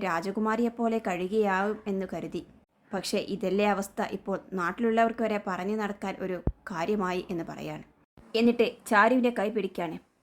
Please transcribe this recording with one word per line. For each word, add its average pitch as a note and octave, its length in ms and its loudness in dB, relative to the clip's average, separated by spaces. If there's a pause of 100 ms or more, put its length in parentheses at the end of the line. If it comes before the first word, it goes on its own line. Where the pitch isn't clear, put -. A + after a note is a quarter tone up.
രാജകുമാരിയെപ്പോലെ A3 1000 0
കഴിയുകയാവും G3 840 0
എന്ന് F#3+ 220 -2
കരുതി. E3 360 -6 (480)
പക്ഷേ G3 260 -2 (100)
ഇതല്ലേ G3+ 380 2
അവസ്ഥ. G3+ 340 0 (120)
ഇപ്പോൾ G3 240 -4 (160)
നാട്ടിലുള്ളവർക്ക് A3+ 720 2
വരെ G#3+ 160 0
പറഞ്ഞു F#3+ 360 -4
നടക്കാൻ G3+ 440 -4
ഒരു F#3 160 -4 (280)
കാര്യമായി F3+ 680 -2
എന്ന് E3 140 -4
പറയാണ്. D3+ 400 -10 (500)
എന്നിട്ട് A#3 320 4 (200)
ചാരുവിൻ്റെ A#3+ 480 6
കൈ G#3 160 0
പിടിക്കാണ്. F#3+ 460 -4 (260)